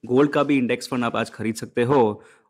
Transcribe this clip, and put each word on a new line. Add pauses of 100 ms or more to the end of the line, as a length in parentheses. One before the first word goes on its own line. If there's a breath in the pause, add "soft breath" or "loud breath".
गोल्ड
का
भी
इंडेक्स
फंड
आप
आज
खरीद
सकते
हो। (260 soft breath)